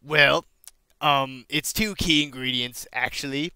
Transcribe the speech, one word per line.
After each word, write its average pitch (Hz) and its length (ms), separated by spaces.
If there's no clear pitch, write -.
Well, 147 420
um, 135 500
it's 151 240
two 214 220
key 151 280
ingredients, 127 720
actually 139 640